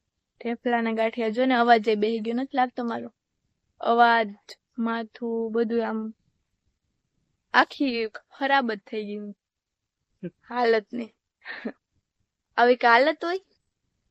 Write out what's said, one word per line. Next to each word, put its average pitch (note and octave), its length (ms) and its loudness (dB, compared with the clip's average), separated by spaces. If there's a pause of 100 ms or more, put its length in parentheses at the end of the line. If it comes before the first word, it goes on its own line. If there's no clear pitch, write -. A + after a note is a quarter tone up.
(420)
થેપલા A#3 400 -4
ને A3+ 180 -2
ગાંઠિયા A3+ 400 -2
જો C4 140 2
ને, A#3+ 100 4
અવાજ A#3 300 6
એ G#3+ 100 -2
બેહી A3 220 -2
ગયો, A#3 160 -4
નથી C#4 180 -8
લાગતો B3+ 220 -2 (100)
મારો? A#3 180 -8 (720)
અવાજ, A#3 480 4 (560)
માથું, A3+ 540 -6 (140)
બધું A3+ 360 0
આમ A3 160 -6 (1500)
આખી A#3+ 540 0 (280)
ખરાબ C4+ 360 0
જ G#3 160 -6
થઈ G#3+ 220 -8
ગઈ - 1200 -16 (160)
હાલત A#3 400 0 (120)
ને. A#3 60 -8 (1500)
આવી A#3+ 240 4
કે B3 60 4
હાલત C#4 400 4
હોય? F#4 160 -6 (680)